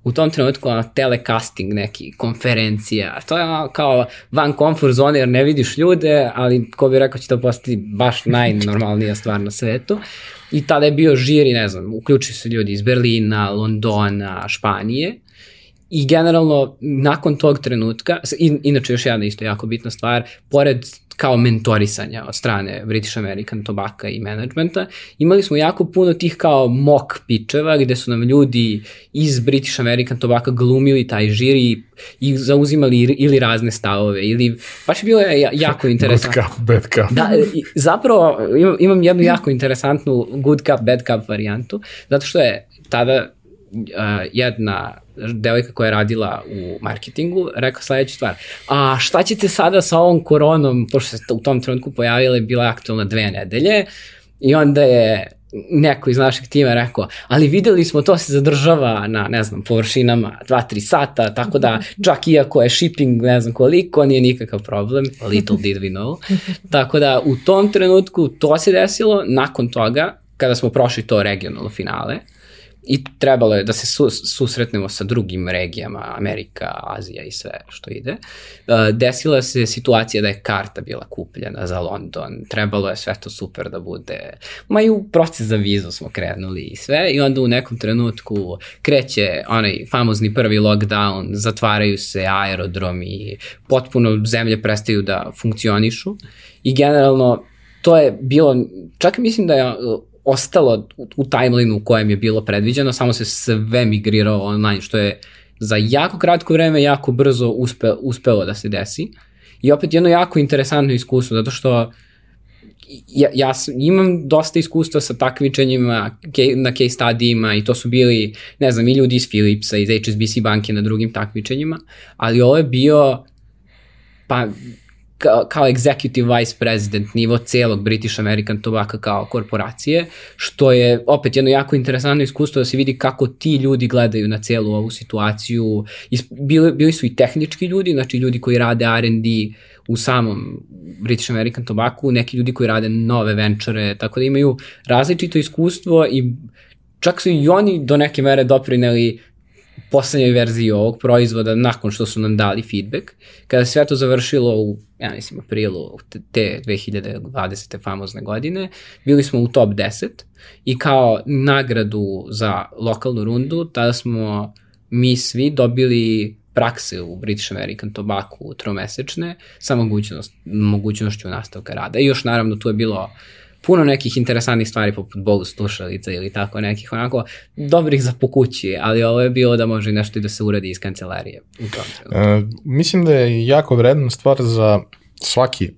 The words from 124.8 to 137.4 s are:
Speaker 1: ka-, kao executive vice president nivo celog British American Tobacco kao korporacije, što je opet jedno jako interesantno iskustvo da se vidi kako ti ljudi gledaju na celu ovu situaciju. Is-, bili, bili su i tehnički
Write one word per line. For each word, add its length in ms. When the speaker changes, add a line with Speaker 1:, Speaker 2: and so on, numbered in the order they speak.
Speaker 1:
ka-, 300
kao 160
executive 720
vice 200
president 540
nivo 240
celog 460
British 360
American 420
Tobacco 360
kao 280
korporacije, 800
što 360
je 360
opet 280
jedno 160
jako 240
interesantno 480
iskustvo 360
da 60
se 120
vidi 200
kako 300
ti 280
ljudi 320
gledaju 400
na 100
celu 360
ovu 160
situaciju. 960
Is-, 160
bili, 300
bili 200
su 140
i 100
tehnički 500